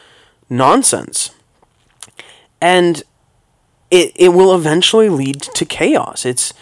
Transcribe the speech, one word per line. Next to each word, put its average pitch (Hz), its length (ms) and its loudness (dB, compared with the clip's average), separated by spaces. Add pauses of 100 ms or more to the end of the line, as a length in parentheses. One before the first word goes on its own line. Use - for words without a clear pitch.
(500)
nonsense. 131 840 0 (1300)
And 175 420 0 (880)
it, 175 240 2
it 180 140 4
will 185 260 4
eventually 180 540 0
lead 139 320 -4
to - 240 -8
chaos. - 600 -4
It's 127 360 -6